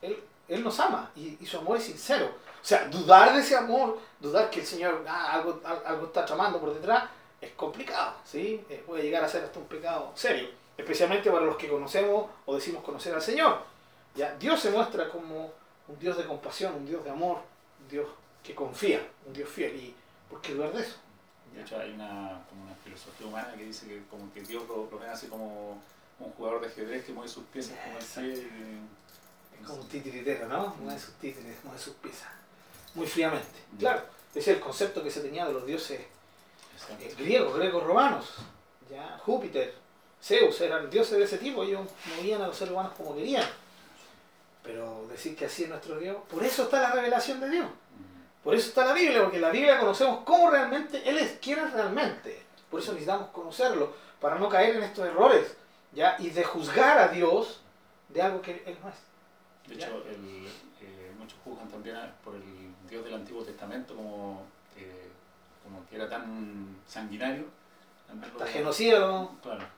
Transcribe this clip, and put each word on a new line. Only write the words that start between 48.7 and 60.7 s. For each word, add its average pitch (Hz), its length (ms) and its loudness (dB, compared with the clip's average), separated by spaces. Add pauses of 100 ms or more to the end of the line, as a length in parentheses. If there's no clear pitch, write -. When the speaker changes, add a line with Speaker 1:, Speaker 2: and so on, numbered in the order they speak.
Speaker 1:
está 262 160 4
la 269 80 4
Biblia, 302 280 6
porque 185 160 4
en 170 60 2
la 165 60 6
Biblia 269 300 8
conocemos 226 460 4
cómo 339 260 10
realmente 277 580 2
Él 294 80 4
es, 285 240 0
quién 285 180 -2
es 311 140 -2
realmente. - 680 -2 (260)
Por 165 100 -4
eso - 120 -6
necesitamos 185 380 -2
conocerlo, 175 640 0 (260)
para 190 160 2
no 202 140 2
caer 202 260 6
en 220 80 0
estos 196 240 -4
errores, 190 480 8 (380)
¿ya? 156 260 6
Y 175 100 -4
de 165 140 0
juzgar 214 560 6
a - 80 10
Dios 175 540 2 (480)
de 156 120 -2
algo 185 200 0
que 175 240 -10
Él 175 160 -10
no 196 80 -12
es. - 60 -18 (760)
Speaker 2:
De 117 80 -16
Speaker 1:
¿Ya? 107 100 -8
Speaker 2:
hecho, 110 200 -10
el, 98 400 -14 (340)